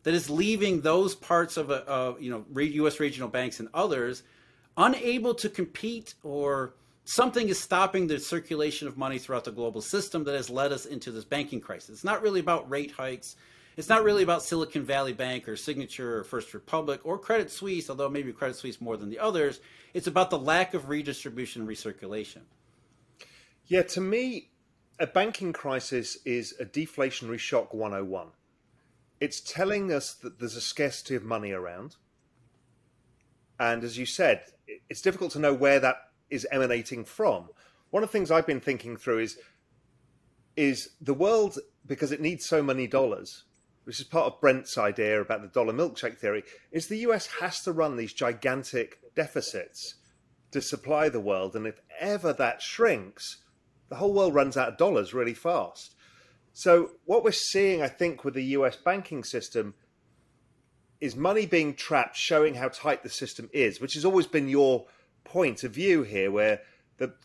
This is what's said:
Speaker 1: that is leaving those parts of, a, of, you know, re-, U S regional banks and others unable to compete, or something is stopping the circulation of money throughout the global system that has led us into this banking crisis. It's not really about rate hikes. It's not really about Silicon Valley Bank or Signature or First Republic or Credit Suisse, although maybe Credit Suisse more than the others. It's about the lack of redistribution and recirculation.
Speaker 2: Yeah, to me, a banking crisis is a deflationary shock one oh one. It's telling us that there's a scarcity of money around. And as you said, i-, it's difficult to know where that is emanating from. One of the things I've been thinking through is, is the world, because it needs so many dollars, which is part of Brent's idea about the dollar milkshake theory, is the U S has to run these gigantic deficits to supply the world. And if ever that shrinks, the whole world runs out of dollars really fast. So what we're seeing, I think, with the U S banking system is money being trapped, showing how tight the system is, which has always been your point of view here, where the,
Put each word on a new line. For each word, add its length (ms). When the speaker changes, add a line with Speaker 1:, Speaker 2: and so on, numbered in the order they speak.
Speaker 1:
that 100
is 160
leaving 500
those 340
parts 440
of, 140
a, 160
of, 340
you 100
know, 220
re-, 180
U 160
S 140
regional 260
banks 320
and 140
others 500
unable 580
to 140
compete, 640
or 500
something 460
is 100
stopping 480
the 120
circulation 680
of 80
money 220
throughout 260
the 80
global 300
system 420
that 120
has 140
led 220
us 140
into 260
this 140
banking 340
crisis. 300
It's 140
not 180
really 180
about 300
rate 220
hikes. 440
It's 140
not 140
really 200
about 200
Silicon 420
Valley 260
Bank 380
or 80
Signature 640
or 40
First 300
Republic 500
or 140
Credit 340
Suisse, 380
although 180
maybe 240
Credit 240
Suisse 240
more 180
than 120
the 100
others. 400
It's 140
about 220
the 100
lack 340
of 160
redistribution 760
and 60
recirculation. 720
Speaker 2:
Yeah, 160
to 180
me, 520
a 80
banking 460
crisis 680
is 360
a 60
deflationary 760
shock 340
one 200
oh 120
one. 220
It's 220
telling 500
us 300
that 180
there's 160
a 60
scarcity 540
of 80
money 280
around. 440
And 240
as 140
you 80
said, 380
i-, 180
it's 140
difficult 300
to 80
know 140
where 260
that 160
is 200
emanating 540
from. 460
One 140
of 60
the 40
things 180
I've 160
been 140
thinking 340
through 240
is, 180
is 340
the 120
world, 460
because 280
it 80
needs 240
so 180
many 240
dollars, 560
which 160
is 60
part 220
of 120
Brent's 380
idea 420
about 220
the 80
dollar 240
milkshake 440
theory, 260
is 160
the 120
U 140
S 140
has 220
to 100
run 240
these 160
gigantic 840
deficits 800
to 100
supply 480
the 100
world. 340
And 140
if 140
ever 320
that 300
shrinks, 800
the 80
whole 160
world 200
runs 220
out 140
of 80
dollars 360
really 200
fast. 640
So 380
what 220
we're 80
seeing, 480
I 80
think, 340
with 120
the 100
U 200
S 120
banking 480
system 480
is 120
money 320
being 280
trapped, 420
showing 380
how 160
tight 340
the 60
system 420
is, 300
which 140
has 100
always 220
been 200
your 380
point 400
of 80
view 300
here, 300
where 300
the, 160